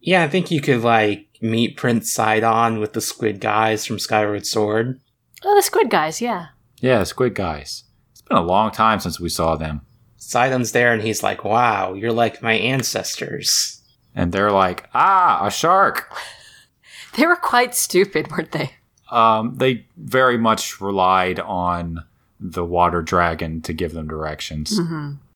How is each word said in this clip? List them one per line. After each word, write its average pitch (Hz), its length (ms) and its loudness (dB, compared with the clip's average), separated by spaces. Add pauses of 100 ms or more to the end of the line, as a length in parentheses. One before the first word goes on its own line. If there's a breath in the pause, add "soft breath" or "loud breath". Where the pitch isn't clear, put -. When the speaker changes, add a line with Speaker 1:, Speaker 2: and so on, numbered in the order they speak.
Speaker 1:
Yeah, 175 200 4
I 156 60 2
think 180 220 -2
you 160 120 0
could, 123 200 2
like, 110 460 2 (140)
meet 113 340 0
Prince 117 360 0
Sidon 113 680 2
with 107 160 -6
the 117 80 -4
squid 107 380 -4
guys 107 440 0
from 107 140 -6
Skyward 104 480 -2
Sword. 110 520 0 (460)
Speaker 2:
Oh, 403 100 4
the 403 80 6
squid 381 280 2
guys, 160 320 0
yeah. 208 260 -6 (320)
Speaker 3:
Yeah, 127 240 4
squid 127 300 -2
guys. 78 500 -6 (280)
It's - 100 -20
been - 160 -2
a 87 40 2
long 98 280 2
time 110 300 2
since 85 200 -6
we 87 100 -4
saw 80 260 0
them. 76 260 -6 (340)
Speaker 1:
Sidon's 123 560 -2
there 120 200 4
and 110 100 0
he's 110 200 -4
like, 101 220 -4
"Wow, 104 500 0
you're 110 180 -4
like 113 300 0
my 113 100 0
ancestors." - 1300 -2 (320)
Speaker 3:
And 87 180 0
they're 101 200 2
like, 92 420 2
"Ah, 170 520 4
a 104 40 0
shark." 180 720 2
Speaker 2:
<laughs> - 40 -12 (920 loud breath)
They 294 100 4
were 339 100 4
quite 247 380 0
stupid, 180 560 0
weren't 156 220 -6
they? 143 180 -6 (400)
Speaker 3:
Um, 113 460 2
they 131 300 0 (100)
very 131 420 2
much 110 420 0
relied 92 600 2
on 87 640 -4 (340)
the 90 260 -8
water 87 380 2
dragon 82 600 -2
to - 100 -8
give 80 200 -4
them 80 140 -8
directions. 78 720 -6
Speaker 2:
Mm-hmm. 156 360 -4 (220)